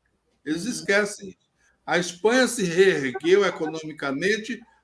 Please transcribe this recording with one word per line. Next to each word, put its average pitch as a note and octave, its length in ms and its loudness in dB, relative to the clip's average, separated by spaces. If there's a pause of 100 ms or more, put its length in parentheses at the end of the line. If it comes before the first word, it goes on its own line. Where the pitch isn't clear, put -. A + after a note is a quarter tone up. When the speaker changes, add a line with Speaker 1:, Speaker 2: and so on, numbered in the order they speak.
(460)
Speaker 1:
Eles E3+ 200 -6
Speaker 2:
Uhum. A#3+ 60 -6
Speaker 1:
esquecem. G3+ 640 -2 (480)
A D#3 120 0
Espanha A3+ 500 2
se A#3+ 160 -4
reergueu E3+ 840 2
economicamente D#3+ 1120 -4 (240)